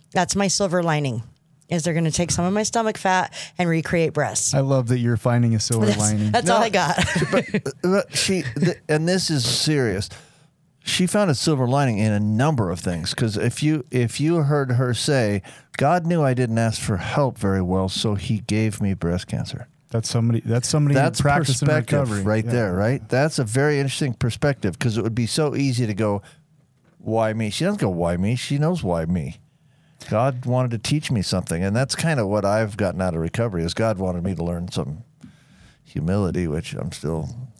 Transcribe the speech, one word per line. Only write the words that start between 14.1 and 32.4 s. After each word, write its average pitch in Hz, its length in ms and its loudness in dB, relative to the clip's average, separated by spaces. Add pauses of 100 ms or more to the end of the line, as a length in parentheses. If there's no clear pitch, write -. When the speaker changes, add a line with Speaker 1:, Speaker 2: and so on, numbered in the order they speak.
Speaker 3:
you 165 180 2
heard 139 340 0
her 123 200 2
say, 110 480 0 (360)
"God 160 300 2
knew 170 180 2
I 131 100 2
didn't 117 240 0
ask 113 220 0
for 110 160 -2
help - 420 -2
very 95 240 2
well, 95 260 0
so 104 280 -2
he 104 240 -2
gave 107 420 0
me 98 100 0
breast 87 360 -2
cancer." - 400 -8 (220)
Speaker 2:
That's 113 200 -4
somebody, 117 340 2
that's 117 240 0
somebody 143 280 2
Speaker 3:
That's 151 240 2
Speaker 2:
practicing 143 480 2
Speaker 3:
perspective 147 320 2 (100)
Speaker 2:
recovery. 101 140 -2
Speaker 3:
right 107 200 2
Speaker 2:
Yeah. 117 60 -4
Speaker 3:
there, 113 240 0
right? 117 340 0
That's 147 300 0
a 131 60 2
very 139 340 2
interesting 139 360 -2
perspective 120 640 -2
'cause 113 220 0
it 98 60 0
would 113 100 -2
be 117 140 0
so 151 260 0
easy 127 320 0
to 104 80 -2
go, 101 260 0 (800)
"Why 110 340 0
me?" 110 180 -2
She - 140 -4
doesn't 202 160 -2
go, 120 80 0
"Why 87 280 0
me?" 101 180 0
She 139 240 -4
knows 160 240 0
why 85 220 0
me. 80 320 -4 (760)
God 123 360 0
wanted 123 260 0
to 113 60 -2
teach 147 340 -2
me 101 100 0
something. 87 400 -2
And 98 140 0
that's 131 180 0
kinda 143 320 0
what 101 180 0